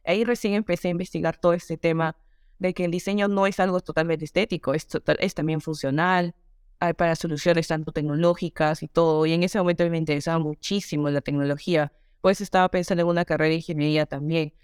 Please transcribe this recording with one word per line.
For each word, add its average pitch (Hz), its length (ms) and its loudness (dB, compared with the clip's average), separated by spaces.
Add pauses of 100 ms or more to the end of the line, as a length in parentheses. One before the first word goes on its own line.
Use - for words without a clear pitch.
Ahí 196 180 2
recién 233 300 0
empecé 185 360 -2
a - 20 0
investigar 170 440 -4
todo 170 180 2
este 170 240 -6
tema 160 380 0 (440)
de 185 160 -2
que 180 100 -2
el 170 60 -2
diseño 202 360 0
no 196 200 2
es 196 120 -2
algo 185 220 0
totalmente 160 420 -2
estético, 165 520 -2
es - 120 -6
total-, - 320 0
es 190 140 0
también 156 280 -2
funcional, 170 760 0 (440)
hay 170 140 0
para 165 220 2
soluciones 165 520 0
tanto 156 240 -4
tecnológicas 156 920 0
y 156 40 -10
todo, 160 380 4
y 160 80 2
en 170 80 2
ese 185 160 0
momento 175 320 2
me 165 80 -2
interesaba 160 400 -2
muchísimo 151 720 -2
la 143 120 0
tecnología, 143 720 0 (300)
pues 190 180 2
estaba 185 300 2
pensando 175 320 0
en 170 80 2
una 170 160 0
carrera 156 240 2
de 160 60 2
ingeniería 151 500 0
también, 151 480 -2 (100)